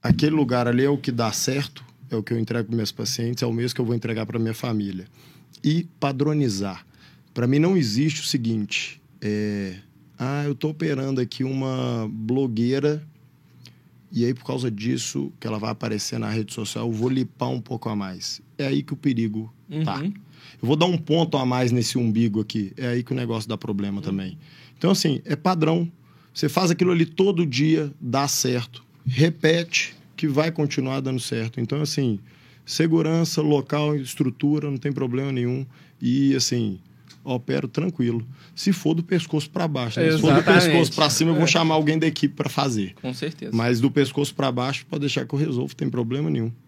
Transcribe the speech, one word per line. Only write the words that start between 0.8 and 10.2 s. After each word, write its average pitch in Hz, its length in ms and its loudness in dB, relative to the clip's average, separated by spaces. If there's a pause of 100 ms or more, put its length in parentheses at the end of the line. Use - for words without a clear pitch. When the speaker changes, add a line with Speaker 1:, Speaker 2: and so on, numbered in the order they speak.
Speaker 1:
é 139 60 2
o 143 80 2
que 135 140 -4
dá 117 200 0
certo, - 520 -4 (280)
é - 40 -4
o 110 80 -2
que - 100 -6
eu 117 60 -2
entrego 113 280 -2
pros 117 100 -2
meus 110 140 -2
pacientes, 120 500 -4
é 127 40 -2
o 120 60 -2
mesmo 120 240 -2
que - 60 -2
eu 123 40 2
vou 117 100 0
entregar 110 300 -4
pra 117 140 -6
minha 113 140 0
família. 101 520 -4 (580)
E 160 220 2 (140)
padronizar. 131 840 0 (480)
Pra 120 140 0
mim 139 120 4
não 175 160 4
existe 139 460 2
o - 40 -10
seguinte, 113 760 -4 (200)
é, 104 540 -2 (420)
"Ah, 139 280 -2